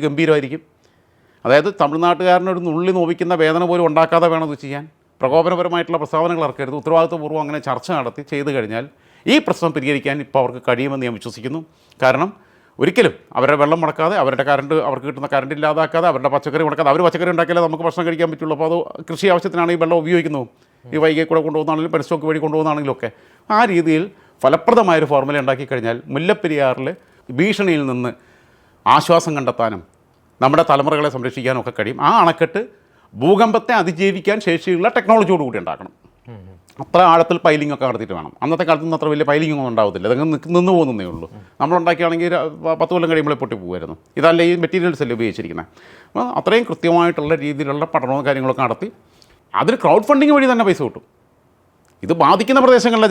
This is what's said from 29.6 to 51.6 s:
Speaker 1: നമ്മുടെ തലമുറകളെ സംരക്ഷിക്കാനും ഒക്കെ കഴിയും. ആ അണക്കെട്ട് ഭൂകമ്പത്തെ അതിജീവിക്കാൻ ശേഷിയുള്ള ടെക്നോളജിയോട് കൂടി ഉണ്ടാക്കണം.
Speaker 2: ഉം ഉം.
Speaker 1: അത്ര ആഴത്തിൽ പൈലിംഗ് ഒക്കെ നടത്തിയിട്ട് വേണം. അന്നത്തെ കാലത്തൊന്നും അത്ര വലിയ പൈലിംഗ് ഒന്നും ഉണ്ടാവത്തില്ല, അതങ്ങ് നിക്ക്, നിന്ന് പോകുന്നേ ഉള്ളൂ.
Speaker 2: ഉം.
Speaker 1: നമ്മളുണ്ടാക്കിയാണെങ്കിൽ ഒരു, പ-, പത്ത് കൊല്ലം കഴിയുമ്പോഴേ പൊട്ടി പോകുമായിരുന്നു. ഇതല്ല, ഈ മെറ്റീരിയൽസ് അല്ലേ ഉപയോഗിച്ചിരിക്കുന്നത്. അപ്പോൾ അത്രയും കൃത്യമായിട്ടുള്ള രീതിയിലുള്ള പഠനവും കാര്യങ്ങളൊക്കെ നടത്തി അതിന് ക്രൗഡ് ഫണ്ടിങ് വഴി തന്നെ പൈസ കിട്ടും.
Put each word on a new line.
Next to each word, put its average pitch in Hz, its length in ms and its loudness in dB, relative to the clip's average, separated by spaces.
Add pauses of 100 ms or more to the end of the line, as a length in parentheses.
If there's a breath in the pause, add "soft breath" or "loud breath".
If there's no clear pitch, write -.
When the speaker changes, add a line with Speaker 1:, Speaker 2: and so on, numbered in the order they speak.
Speaker 1:
നമ്മുടെ 147 300 4
തലമുറകളെ 147 380 2
സംരക്ഷിക്കാനും 127 520 -4
ഒക്കെ 117 180 -8
കഴിയും. 113 300 -4
ആ - 20 4 (120)
അണക്കെട്ട് 170 400 0 (520 soft breath)
ഭൂകമ്പത്തെ 214 580 2
അതിജീവിക്കാൻ 190 680 0
ശേഷിയുള്ള 175 560 0
ടെക്നോളജിയോട് 190 500 2
കൂടി 110 120 -6
ഉണ്ടാക്കണം. 85 340 -10 (360)
Speaker 2:
ഉം 117 60 -20
ഉം. 92 220 -20 (260)
Speaker 1:
അത്ര 175 180 2 (120)
ആഴത്തിൽ 170 320 4
പൈലിംഗ് 147 300 2
ഒക്കെ 135 120 -4
നടത്തിയിട്ട് 110 320 -6
വേണം. 78 140 -12 (100)
അന്നത്തെ 160 260 -2
കാലത്തൊന്നും 160 300 0
അത്ര 156 140 -2
വലിയ 147 120 0
പൈലിംഗ് 151 300 0
ഒന്നും 135 140 -4
ഉണ്ടാവത്തില്ല, 101 400 0
അതങ്ങ് 135 240 0
നിക്ക്, 156 240 -6
നിന്ന് 180 160 2
പോകുന്നേ 131 320 0
ഉള്ളൂ. 82 300 -10
Speaker 2:
ഉം. 110 80 -20 (180)
Speaker 1:
നമ്മളുണ്ടാക്കിയാണെങ്കിൽ 170 680 0
ഒരു, 170 100 0 (260)
പ-, 160 160 -2
പത്ത് 165 140 -2
കൊല്ലം 165 160 0
കഴിയുമ്പോഴേ 151 260 0
പൊട്ടി 120 200 -6
പോകുമായിരുന്നു. 87 400 -10 (200)
ഇതല്ല, 165 260 4
ഈ 175 220 2
മെറ്റീരിയൽസ് 170 400 -2
അല്ലേ 117 140 -4
ഉപയോഗിച്ചിരിക്കുന്നത്. 87 480 -6 (400 loud breath)
അപ്പോൾ 247 200 -4 (120)
അത്രയും 220 300 2
കൃത്യമായിട്ടുള്ള 170 640 0
രീതിയിലുള്ള 143 500 -4 (100)
പഠനവും 131 320 -2
കാര്യങ്ങളൊക്കെ 135 360 0
നടത്തി 127 300 -4 (640 soft breath)
അതിന് 156 280 2
ക്രൗഡ് 185 260 4
ഫണ്ടിങ് 294 280 4
വഴി 269 160 4
തന്നെ 233 120 2
പൈസ 175 180 0
കിട്ടും. - 220 -8 (960)